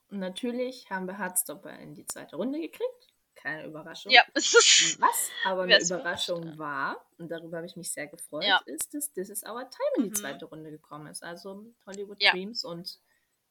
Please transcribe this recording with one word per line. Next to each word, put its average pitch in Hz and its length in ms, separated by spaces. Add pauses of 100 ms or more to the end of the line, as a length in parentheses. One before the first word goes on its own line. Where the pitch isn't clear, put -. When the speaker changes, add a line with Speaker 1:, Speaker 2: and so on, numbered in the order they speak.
(120)
Speaker 1:
Und 202 80
natürlich 240 680
haben 190 160
wir 190 120
Heartstopper 185 600
in 151 160
die - 120
zweite - 300
Runde 262 240
gekriegt. - 480 (280)
Keine 151 280
Überraschung. 160 480
Speaker 2:
Ja, 240 160
<laughs> - 60
es - 200
ist - 460
Speaker 1:
Was - 300 (140)
aber 185 220
Speaker 2:
wer 196 100
Speaker 1:
eine - 60
Speaker 2:
ist 175 80
überrascht, 180 380
Speaker 1:
Überraschung 170 240
Speaker 2:
ja. 151 60
Speaker 1:
war, 147 480 (100)
und 165 140
darüber 165 260
habe 165 100
ich 185 100
mich 175 140
sehr 147 160
gefreut, 156 380
Speaker 2:
Ja. 196 220
Speaker 1:
ist, - 260
dass 294 220
This 190 160
Is - 140
Our 247 260
Time 571 260
in 302 80
die 190 60
Speaker 2:
Mhm. 220 40
Speaker 1:
zweite 147 300
Runde 156 260
gekommen 151 360
ist. 175 160
Also 196 420 (220)
Hollywood 202 340
Speaker 2:
Ja. 196 120
Speaker 1:
Dreams 190 320
und 170 360 (500)